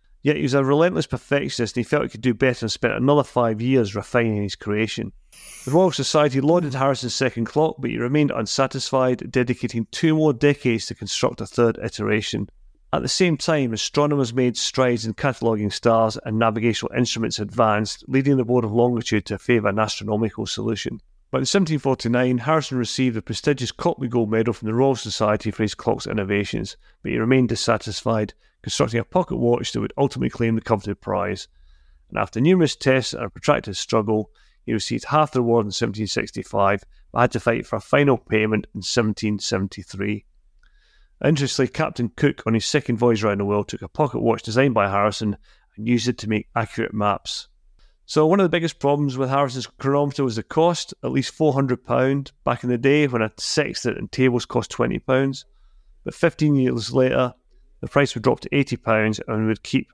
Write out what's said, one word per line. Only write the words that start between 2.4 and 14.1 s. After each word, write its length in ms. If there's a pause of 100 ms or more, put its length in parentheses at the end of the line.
and 80
spent 220
another 280
five 380
years 340
refining 480
his 140
creation. 560 (520)
The 60
Royal 220
Society 480
lauded 340
Harrison's 400
second 300
clock, 340
but 120
he 80
remained 360
unsatisfied, 960
dedicating 640
two 240
more 160
decades 540
to 80
construct 460
a 60
third 360
iteration. 640 (440)
At 100
the 60
same 280
time, 380
astronomers 580